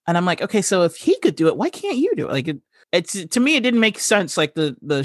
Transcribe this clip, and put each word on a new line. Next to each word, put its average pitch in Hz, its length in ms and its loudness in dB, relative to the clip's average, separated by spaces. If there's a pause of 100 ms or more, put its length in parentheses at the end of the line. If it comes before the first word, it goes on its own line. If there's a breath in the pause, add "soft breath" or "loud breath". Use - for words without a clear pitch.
And 170 100 0
I'm 175 100 2
like, 175 160 -2
"Okay, 202 200 0
so 185 220 2
if 165 120 0
he - 240 2
could - 160 0
do 160 120 2
it, 143 100 2
why 254 120 -2
can't 381 280 -6
you 381 180 0
do - 120 -4
it?" - 40 -6
Like, 135 160 -4
it, 147 120 -6 (320 soft breath)
it's, 175 340 -2
to 233 140 -2
me, 285 180 4
it 247 60 2
didn't 240 180 2
make 220 180 0
sense, 202 380 0
like, 151 160 0
the, 151 280 -2
the 139 240 -2